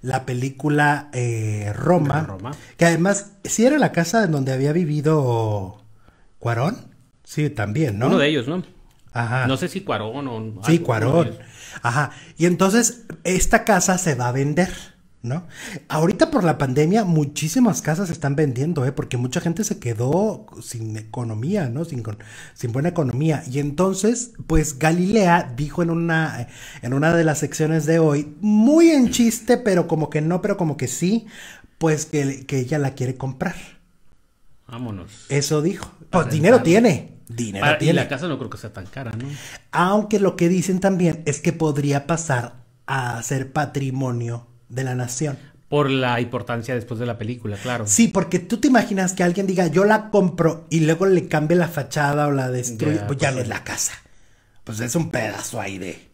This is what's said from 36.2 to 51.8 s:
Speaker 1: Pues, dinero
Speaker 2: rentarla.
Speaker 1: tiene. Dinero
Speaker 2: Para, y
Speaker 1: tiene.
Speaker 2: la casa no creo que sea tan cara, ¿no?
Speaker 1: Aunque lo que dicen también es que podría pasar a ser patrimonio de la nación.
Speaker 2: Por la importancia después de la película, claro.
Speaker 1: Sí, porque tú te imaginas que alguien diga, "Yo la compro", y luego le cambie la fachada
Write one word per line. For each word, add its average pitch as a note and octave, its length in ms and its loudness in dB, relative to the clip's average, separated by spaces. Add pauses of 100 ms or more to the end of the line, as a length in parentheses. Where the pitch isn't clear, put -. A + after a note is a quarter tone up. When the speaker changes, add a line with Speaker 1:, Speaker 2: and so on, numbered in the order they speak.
Speaker 1:
Pues, B2+ 100 -4
dinero F#3 240 6
Speaker 2:
rentarla. - 60 2 (240)
Speaker 1:
tiene. - 280 -2 (120)
Dinero A2 360 -6
Speaker 2:
Para, D3 120 4
y - 40 -4
Speaker 1:
tiene. D3+ 140 4
Speaker 2:
la C3 140 2
casa C#3+ 200 -6
no C#3+ 100 -4
creo A#2 120 -8
que A2 80 -14
sea - 140 -14
tan F#2 140 -14
cara, B2 240 -12
¿no? A#2 160 -8 (460)
Speaker 1:
Aunque G3+ 480 2
lo F#3 160 2
que E3+ 120 2
dicen F#3 300 2
también F3 480 2
es C#3+ 140 -2
que E3+ 120 -2
podría C#3+ 540 0
pasar C#3+ 560 -4 (240)
a A#2+ 380 -6
ser C3+ 280 -4
patrimonio C3 920 -4 (220)
de B2+ 160 -6
la B2+ 100 -4
nación. B2+ 420 -4 (320)
Speaker 2:
Por C#3+ 220 2
la B2+ 300 0
importancia A#2+ 560 -6
después A#2 240 -8
de B2 60 -4
la A#2 120 -6
película, A2+ 380 -8
claro. A#2+ 320 -6
Speaker 1:
Sí, A3+ 180 4
porque F#3 320 0
tú G#3+ 200 -4
te D4 100 2
imaginas G3 440 2
que F#3 120 0
alguien F3+ 240 0
diga, F#3 180 2
"Yo E3 180 2
la G#3+ 260 2
compro", E3 600 2
y E3 100 2
luego E3 260 4
le F#3 200 4
cambie D3+ 300 2
la F3 100 4
fachada D3 640 0